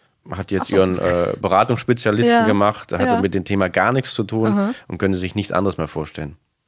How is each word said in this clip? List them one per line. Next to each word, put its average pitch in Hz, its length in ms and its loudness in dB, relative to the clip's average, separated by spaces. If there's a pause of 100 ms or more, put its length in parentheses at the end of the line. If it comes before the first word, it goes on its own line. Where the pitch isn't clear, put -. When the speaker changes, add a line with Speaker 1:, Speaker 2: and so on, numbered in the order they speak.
(320)
Speaker 1:
hat 95 200 -10
jetzt 95 120 0
Speaker 2:
Ach - 60 -8
so. 101 80 -2
Speaker 1:
ihren, 92 200 4
äh, 87 420 0
Beratungsspezialisten 117 1000 2
Speaker 2:
Ja. 220 60 2
Speaker 1:
gemacht, 104 460 0
hatte 90 120 -2
Speaker 2:
Ja. 247 160 0
Speaker 1:
mit 95 140 0
dem 92 100 -2
Thema 98 240 0
gar 95 240 2
nichts 131 220 -2
zu 113 80 -2
tun 110 300 0
Speaker 2:
Aha. 202 200 0 (140)
Speaker 1:
und 90 100 -8
könnte 95 220 0
sich 92 160 -6
nichts 101 160 -4
anderes 92 260 0
mehr 80 100 -4
vorstellen. 76 480 -10 (320)